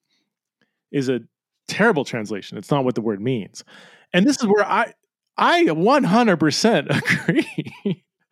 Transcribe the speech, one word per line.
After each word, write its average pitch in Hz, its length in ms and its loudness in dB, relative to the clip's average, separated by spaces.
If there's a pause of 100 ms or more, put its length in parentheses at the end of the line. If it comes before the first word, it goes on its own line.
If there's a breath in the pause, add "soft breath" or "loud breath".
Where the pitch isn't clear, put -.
(920)
is 139 160 -2
a 123 120 -2 (460)
terrible 180 380 0
translation. 104 540 -10
It's 104 120 -10
not 143 140 0
what 123 100 0
the 120 60 -2
word 107 200 -4
means. 113 440 -6 (480 loud breath)
And 180 140 4
this 285 100 2
is 247 100 -2
where 202 180 2
I, 214 280 -2 (440)
I 302 360 2
one 226 320 2
hundred 202 320 4
percent 160 540 2
<laughs> - 0 -
agree. - 1120 -2 (280)